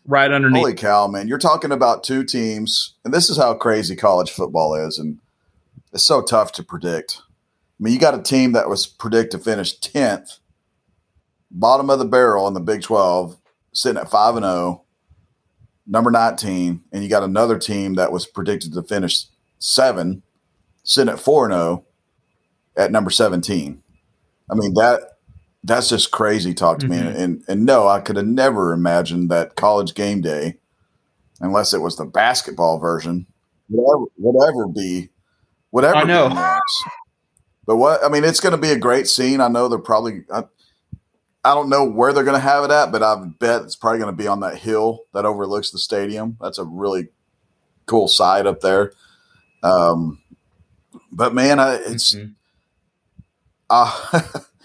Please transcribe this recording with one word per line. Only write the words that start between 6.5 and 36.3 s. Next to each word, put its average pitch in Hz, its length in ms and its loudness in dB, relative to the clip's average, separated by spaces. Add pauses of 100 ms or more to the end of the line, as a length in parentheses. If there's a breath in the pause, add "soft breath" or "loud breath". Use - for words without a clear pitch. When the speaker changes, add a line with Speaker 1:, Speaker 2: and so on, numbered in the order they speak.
Speaker 2:
to 90 100 -12
predict. 82 580 -8 (580)
I - 40 -12
mean, 113 100 0
you 127 80 0
got 151 140 4
a 98 80 -8
team 131 300 2
that 117 160 0
was - 180 -4
predicted 113 460 -2
to 92 120 -10
finish 101 340 -4
tenth, 117 600 -4 (1120)
bottom 131 400 2
of 139 80 4
the 123 80 -2
barrel 107 420 4
in 98 60 -4
the 92 60 -6
Big 98 200 -2
Twelve, 90 560 0 (360)
sitting - 280 -4
at - 100 -12
five 110 260 2
and 107 100 -4
oh, 87 380 -4 (1000)
number 113 240 0
nineteen, 95 720 0 (100)
and 98 100 -8
you 101 80 -8
got 104 120 2
another 107 360 0
team 98 380 -4
that 90 140 0
was 87 160 -6
predicted 90 460 -6
to 87 100 -6
finish 98 440 -4 (320)
seven, 95 640 0 (600)
sitting 127 300 0
at 123 80 -10
four 139 240 2
and 104 80 -2
oh 87 320 0 (920)
at 92 140 2
number 101 200 0
seventeen. 90 720 -2 (680)
I - 40 -4
mean, 104 200 -2
that, 117 440 2 (440)
that's 117 280 0
just 107 200 0
crazy 104 440 -2
talk 85 240 2
to 73 100 -4
me. 87 80 -2
Speaker 1:
Mm-hmm. 85 120 -2
Speaker 2:
And, - 80 -6
and, 87 300 -4
and 101 200 0
no, 120 200 6
I 98 140 4
could 101 160 -6
have 101 100 -2
never 113 460 2
imagined 85 580 0
that 85 260 -2
College 101 380 0
Game 101 280 -4
Day, 76 340 -4 (840)
unless 98 320 0
it 90 100 -2
was 85 140 -6
the - 80 -10
basketball 87 720 0
version, 85 480 -4 (420)
would 120 260 2
ever, 131 100 -2 (140)
would 123 300 2
ever 123 200 -2
be, 90 420 -6 (600)
would 127 140 2
ever 156 120 4
Speaker 1:
I 151 80 4
know. 170 240 4
Speaker 2:
be - 40 -2